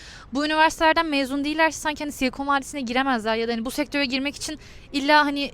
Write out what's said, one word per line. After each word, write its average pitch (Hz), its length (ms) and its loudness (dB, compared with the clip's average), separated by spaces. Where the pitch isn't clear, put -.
Bu 285 120 0
üniversitelerden 320 640 2
mezun 277 340 0
değillerse 311 360 0
sanki 302 240 -4
hani 294 80 -4
Silikon 277 360 -2
Vadisi'ne 277 340 -2
giremezler 240 540 0
ya 226 120 -2
da 233 40 -2
hani 226 140 -4
bu 254 60 -4
sektöre 285 340 -2
girmek 269 300 -4
için - 240 -10
illa 285 320 4
hani 285 280 -2